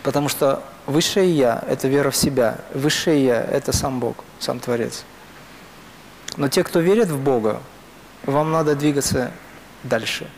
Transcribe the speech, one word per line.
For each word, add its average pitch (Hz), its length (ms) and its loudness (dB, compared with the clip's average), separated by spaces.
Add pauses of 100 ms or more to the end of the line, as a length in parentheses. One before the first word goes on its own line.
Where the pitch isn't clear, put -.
Потому 143 260 -2
что 135 340 0 (220)
высшее 175 500 2
«Я» – 123 320 2
это 139 200 -2
вера 135 240 2
в - 40 -6
себя, 127 440 2 (140)
высшее 143 520 2
«Я» – 120 160 2 (100)
это 139 200 -2
сам 131 280 -2
Бог, 120 240 -6 (160)
сам 123 200 -6
Творец. 117 440 -4 (1300)
Но 139 120 0
те, 180 140 2
кто 175 180 0
верит 196 260 4
в 147 120 -2
Бога, 123 420 2 (640)
вам 151 260 0
надо 156 240 2
двигаться 139 560 0 (520)
дальше. 113 440 -4 (100)